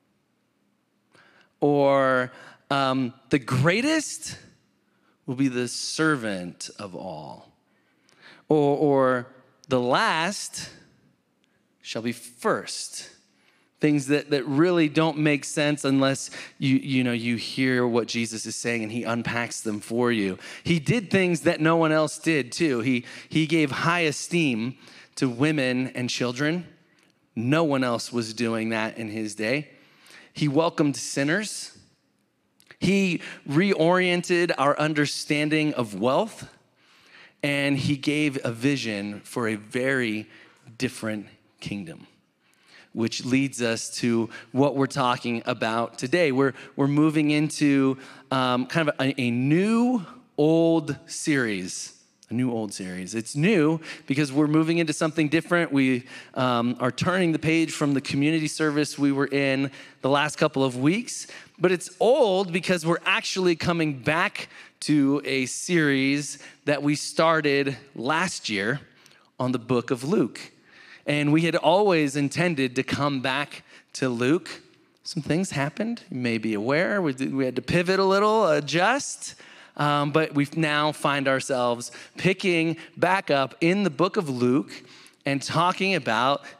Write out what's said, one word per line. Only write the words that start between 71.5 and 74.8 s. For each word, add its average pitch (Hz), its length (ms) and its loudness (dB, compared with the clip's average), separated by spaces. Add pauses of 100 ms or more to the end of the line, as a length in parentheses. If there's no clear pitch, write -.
always 165 580 4
intended 139 640 0
to 131 60 2
come 143 380 -2
back 135 420 -4 (300)
to 131 160 -2
Luke. 123 520 0 (420)